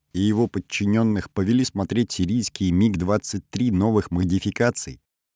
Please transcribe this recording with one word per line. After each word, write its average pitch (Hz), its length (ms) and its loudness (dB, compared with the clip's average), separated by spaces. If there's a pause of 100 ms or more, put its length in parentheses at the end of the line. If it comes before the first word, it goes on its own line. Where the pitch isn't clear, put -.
(140)
и 90 80 -2
его 107 260 2
подчиненных 104 840 -2
повели 113 340 0
смотреть 101 480 -2
сирийские 95 580 -2
миг 101 240 4
двадцать 98 540 -2
три 123 220 -2
новых 104 400 2
модификаций, 95 920 -2 (340)